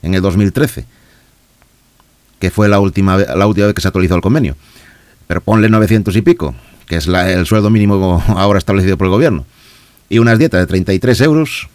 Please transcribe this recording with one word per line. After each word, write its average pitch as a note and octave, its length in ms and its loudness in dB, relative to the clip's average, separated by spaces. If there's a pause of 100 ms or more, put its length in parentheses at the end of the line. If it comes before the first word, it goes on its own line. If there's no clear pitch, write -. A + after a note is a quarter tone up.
en E2+ 100 -2
el F#2 80 0
dos F#2 160 0
mil G2+ 160 2
trece, - 320 -4 (1500)
que F#2+ 140 -2
fue G#2 180 0
la G2+ 100 2
última G2 380 0
ve-, G2+ 180 0
la G2 120 2
última G#2 180 0
vez G#2 100 0
que - 60 -6
se G2 60 -2
actualizó F#2 260 0
el F2 80 0
convenio. F#2+ 340 -2 (720)
Pero - 160 -6
ponle A2 260 0
novecientos G#2+ 480 0
y G#2+ 60 2
pico, E2 320 0 (320)
que E2+ 100 -6
es D#2 120 -4
la, F2+ 240 0
el F2+ 160 0
sueldo G#2+ 240 2
mínimo G2 540 0
<laughs> - 20 2
ahora G2 320 0
establecido F#2+ 400 -2
por F#2+ 80 0
el F2+ 40 0
gobierno, G#2 340 0 (640)
y A2+ 100 0
unas A2+ 180 4
dietas A2+ 220 2
de F2+ 80 0
treinta F#2+ 260 -2
y F#2 60 0
tres A#2+ 220 0
euros D3+ 540 0